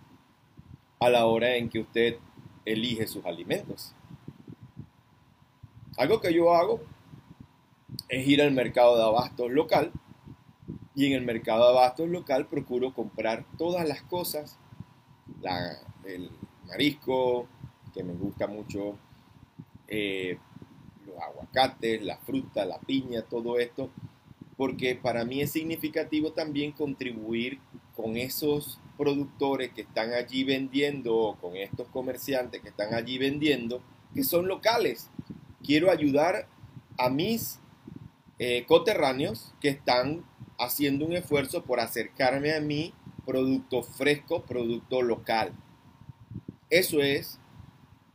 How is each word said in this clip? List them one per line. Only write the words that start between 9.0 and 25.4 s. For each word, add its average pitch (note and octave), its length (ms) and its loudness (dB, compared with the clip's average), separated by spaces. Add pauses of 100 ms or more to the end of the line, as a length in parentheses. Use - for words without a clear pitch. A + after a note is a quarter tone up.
abastos A#2+ 460 2
local, D#3 420 2 (1000)
y C#3 140 2
en C#3 60 2
el B2 120 -2
mercado A2+ 400 2
de B2 120 8
abastos B2+ 320 4
local - 380 -2
procuro C3 460 -2
comprar A2 520 -4 (120)
todas E3+ 300 -2
las C#3 160 -4
cosas, E3+ 560 -6 (840)
la, F2 360 -4 (280)
el F2+ 240 -12 (380)
marisco, B2+ 800 0 (460)
que F#2+ 100 -8
me F2+ 100 -8
gusta G2 340 -4
mucho, G#2 500 -8 (880)
eh, F#2+ 500 -4 (680)
los F#2 120 -18
aguacates, A2+ 840 -2
la E2+ 140 -8
fruta, - 480 -4
la E2 140 -6
piña, B2+ 440 -4
todo A#2+ 340 -4
esto, A#2+ 320 -2 (680)
porque C3 380 -2
para A#2 300 -2
mí C3 160 -4